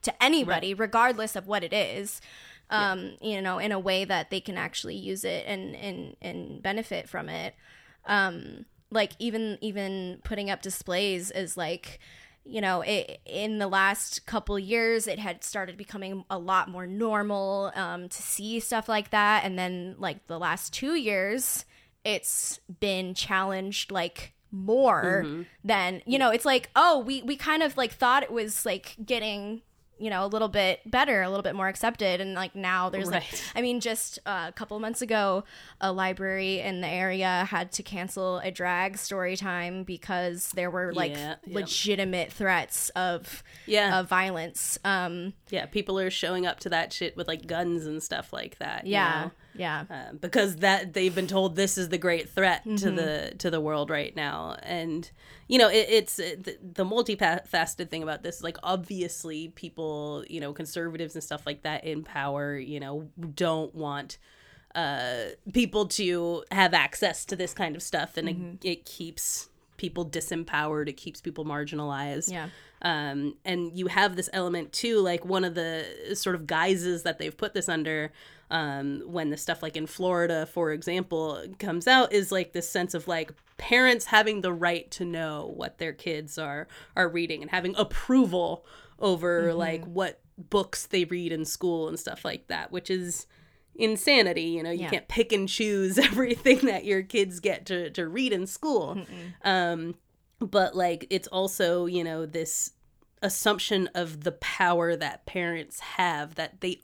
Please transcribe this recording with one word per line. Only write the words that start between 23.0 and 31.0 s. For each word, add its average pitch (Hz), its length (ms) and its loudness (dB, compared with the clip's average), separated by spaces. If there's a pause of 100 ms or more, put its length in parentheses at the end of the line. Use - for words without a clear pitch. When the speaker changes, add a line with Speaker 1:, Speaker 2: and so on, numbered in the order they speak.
Speaker 1:
challenged, 190 800 -2
like, 175 420 -4 (160)
more 196 760 4
Speaker 2:
Mm-hmm. 151 160 -6 (240)
Speaker 1:
than, 190 400 2
you 262 120 2
know, 262 120 6
it's 233 160 2
like, 262 280 4
oh, 311 260 8
we, 254 220 -4
we 269 140 -4
kind 311 280 0
of, 277 120 0
like, 247 160 0
thought 262 320 4
it - 80 -6
was, 220 340 -2
like, 196 300 -4 (100)
getting 214 560 -4 (380)
you 214 100 -4
know, 196 160 0
a - 20 0
little 220 200 0
bit 190 380 2
better, 247 360 4